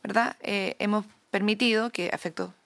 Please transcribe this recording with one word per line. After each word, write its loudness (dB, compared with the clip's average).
¿verdad? 0
Eh, -2
hemos 0
permitido 2
que, -4
a -2
efectos -6